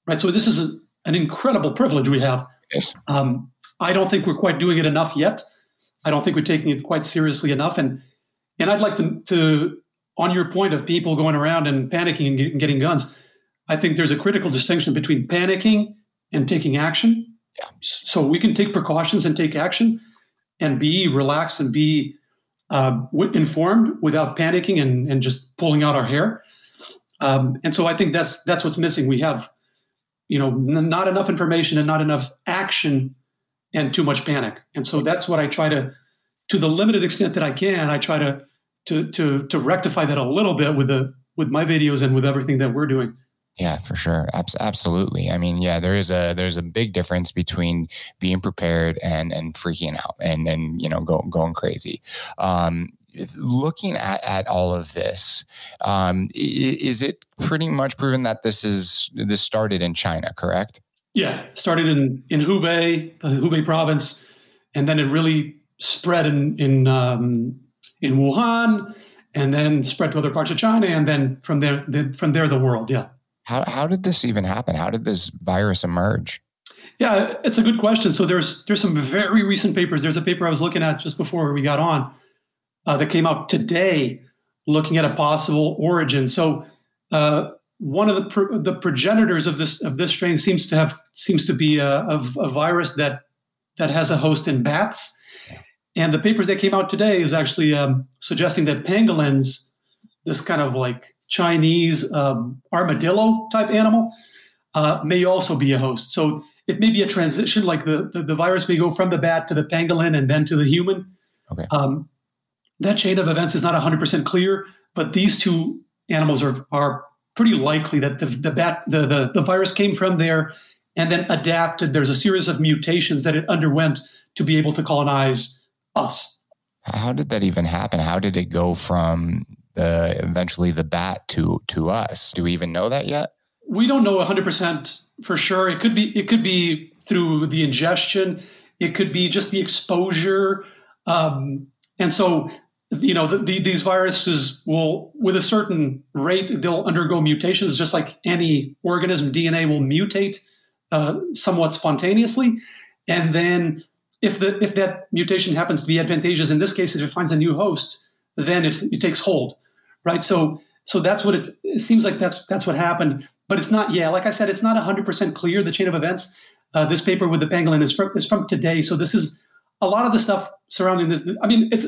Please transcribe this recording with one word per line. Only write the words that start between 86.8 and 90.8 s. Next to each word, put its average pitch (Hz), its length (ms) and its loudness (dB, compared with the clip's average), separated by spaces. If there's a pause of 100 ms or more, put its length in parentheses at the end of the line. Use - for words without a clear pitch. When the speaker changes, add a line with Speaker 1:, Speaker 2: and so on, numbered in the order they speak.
Speaker 1:
uh, 151 400 2 (280)
one 185 300 2
of 196 60 2
the 196 100 -2
pro-, 202 320 0
the 165 160 0
progenitors 175 720 2
of 151 140 -2
this, 156 240 -4
of 135 140 -4
this 175 120 -2
strain 175 280 0
seems 170 300 0
to 156 80 -2
have, 156 240 0 (120)